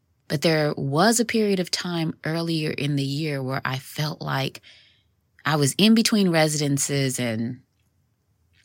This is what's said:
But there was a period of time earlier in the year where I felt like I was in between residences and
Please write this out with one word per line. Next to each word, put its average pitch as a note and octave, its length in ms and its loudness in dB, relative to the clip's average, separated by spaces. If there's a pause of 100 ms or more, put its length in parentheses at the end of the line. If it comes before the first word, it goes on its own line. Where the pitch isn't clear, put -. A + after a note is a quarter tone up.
(260)
But D#3 160 -4
there D#3 340 2
was E3 440 2
a A3+ 40 2
period G#3 360 0
of E3+ 100 -6
time E3 440 -4 (100)
earlier E3 480 -2
in C#3+ 240 -2
the C#3 80 0
year C#3 360 -4
where C3 240 -4
I C3 140 -4
felt D3+ 420 -6
like C#3 400 -4 (840)
I D3 100 2
was C#3+ 240 2
in A3 160 6
between A3 360 4
residences C#3+ 920 0
and A#2+ 400 -4 (1040)